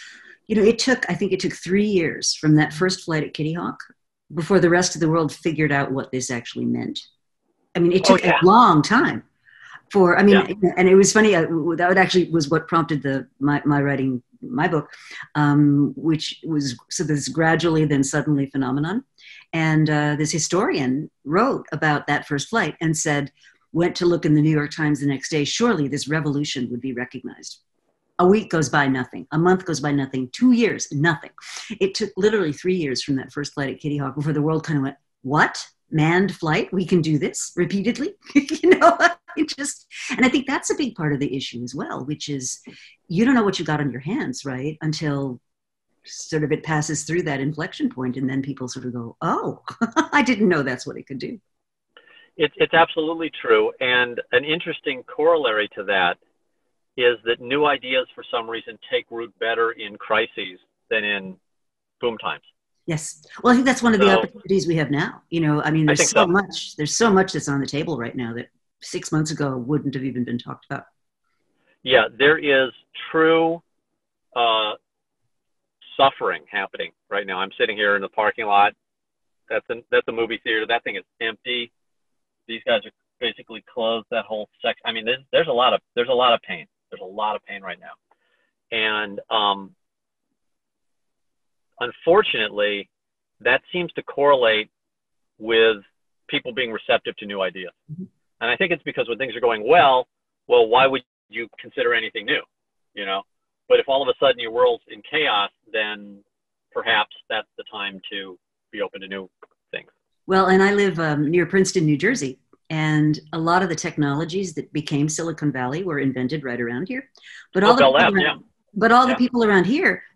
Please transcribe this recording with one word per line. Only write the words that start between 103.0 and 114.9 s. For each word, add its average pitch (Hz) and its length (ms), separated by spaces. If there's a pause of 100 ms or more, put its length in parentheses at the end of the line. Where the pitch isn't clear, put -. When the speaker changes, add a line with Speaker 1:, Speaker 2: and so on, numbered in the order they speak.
Speaker 2:
know? 98 160 (460)
But 123 120
if - 80
all 139 140
of 135 60
a 123 120
sudden 131 200
your 113 120
world's 120 360
in 107 220
chaos, 120 420 (200)
then 104 520 (480)
perhaps 110 440 (140)
that's 110 180 (100)
the - 140
time 98 300 (100)
to 95 260 (340)
be 104 100
open 98 200
to 95 60
new 95 220 (420)
things. - 180 (360)
Speaker 1:
Well, 190 220
and 190 140
I 196 120
live, 196 260
um, 151 300
near 175 160
Princeton, 185 400
New 147 120
Jersey, 160 420 (300)
and 156 500 (140)
a 165 60
lot 170 240
of 185 60
the 165 60
technologies 160 800
that - 180
became 151 360